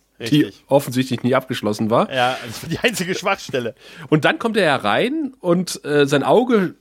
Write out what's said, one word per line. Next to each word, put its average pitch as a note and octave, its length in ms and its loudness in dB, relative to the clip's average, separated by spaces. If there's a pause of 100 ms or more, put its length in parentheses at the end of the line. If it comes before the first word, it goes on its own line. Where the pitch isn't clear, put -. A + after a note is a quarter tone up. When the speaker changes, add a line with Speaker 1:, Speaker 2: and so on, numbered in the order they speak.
(200)
Speaker 1:
die A#2+ 40 -8 (200)
Speaker 2:
Richtig. - 240 -10
Speaker 1:
offensichtlich C3 560 0
nie B2 100 2
abgeschlossen A2 560 -2
war. D#3+ 220 2
Speaker 2:
Ja, B2+ 240 0 (100)
das A2+ 160 -12
war D#3+ 80 -12
die D#3+ 80 -6
einzige F#3 380 -2
Schwachstelle. C#3+ 580 -4 (340)
Speaker 1:
Und D#3 160 2
dann D#4 140 4
kommt A3+ 180 -2
er G3 80 4
ja C#3+ 120 4
rein G#3 640 -2
und, F3 440 -2
äh, D3 220 2
sein C#3 160 2
Auge G3 580 2